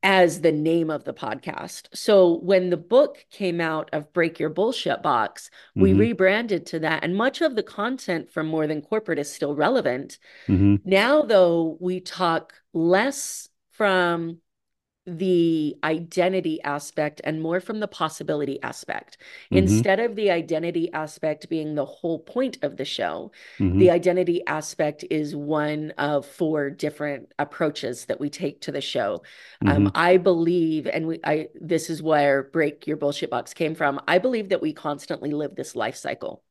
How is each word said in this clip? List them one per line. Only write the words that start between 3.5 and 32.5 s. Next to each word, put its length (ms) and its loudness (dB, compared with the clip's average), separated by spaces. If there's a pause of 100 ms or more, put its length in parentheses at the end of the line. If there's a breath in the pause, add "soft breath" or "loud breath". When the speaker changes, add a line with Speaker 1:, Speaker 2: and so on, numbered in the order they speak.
Speaker 1:
out 320 -2
of 220 -6
Break 240 0
Your 100 -2
Bullshit 540 -2
Box, 480 -2 (240 soft breath)
we 160 6
Speaker 2:
Mm-hmm. 100 6
Speaker 1:
rebranded 680 2
to 100 -6
that, 260 -2
and 100 -2
much 280 0
of 120 0
the 80 -2
content 680 -6
from 160 -4
More 200 0
Than 140 -4
Corporate 380 -4
is 120 -6
still 240 -4
relevant. 640 0 (300 loud breath)
Speaker 2:
Mm-hmm. 280 6 (120)
Speaker 1:
Now, 320 4
though, 600 4
we 200 -4
talk 540 -2 (180)
less 760 0 (200)
from 680 0 (680)
the 760 0
identity 760 -2
aspect 600 -4
and 180 -4
more 200 -2
from 180 -8
the 80 -4
possibility 720 -4
aspect. 580 -12 (340 loud breath)
Speaker 2:
Mm-hmm. 60 6
Speaker 1:
Instead 420 4
of 160 -2
the 160 2
identity 600 -2
aspect 560 -6
being 280 -4
the 80 -2
whole 340 -6
point 440 -6
of 140 -6
the 80 -6
show, 460 -6 (300 loud breath)
Speaker 2:
Mm-hmm. 180 2
Speaker 1:
the 120 8
identity 580 0
aspect 640 -4
is 260 -4
one 600 -4
of 300 -2
four 440 -2
different 680 -8
approaches 680 -6
that 120 -4
we 100 -6
take 340 -8
to 100 -8
the 80 -6
show. 420 -4 (420 loud breath)
Um, 220 4
Speaker 2:
Mm-hmm. 80 2
Speaker 1:
I 220 6
believe, 720 2
and 180 -4
we, 160 -6
I, 320 -2
this 340 -4
is 140 -6
where 400 4
Break 460 -2